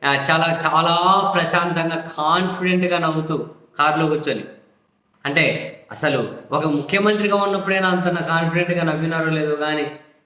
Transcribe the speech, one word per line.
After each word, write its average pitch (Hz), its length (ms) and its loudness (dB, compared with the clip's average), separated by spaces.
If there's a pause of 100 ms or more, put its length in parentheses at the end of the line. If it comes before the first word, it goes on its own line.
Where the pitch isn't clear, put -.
ఆ, 139 80 4
చాలా, 160 340 2 (180)
చాలా 160 280 2 (400)
ప్రశాంతంగా, 165 640 0 (200)
కాన్ఫిడెంట్‌గా 180 800 0
నవ్వుతూ 160 380 -2 (440)
కారులో 156 280 2
కూర్చొని, 151 360 -2 (800)
అంటే 147 200 2 (460)
అసలు 139 280 0 (320)
ఒక 156 160 0
ముఖ్యమంత్రిగా 202 680 0
ఉన్నప్పుడైనా 190 540 0
అంత 180 180 0
నా 175 140 -2
కాన్ఫిడెంట్‌గా 170 600 0
నవ్వినారో 160 460 -2
లేదో 151 260 0
కానీ 151 300 -2 (400)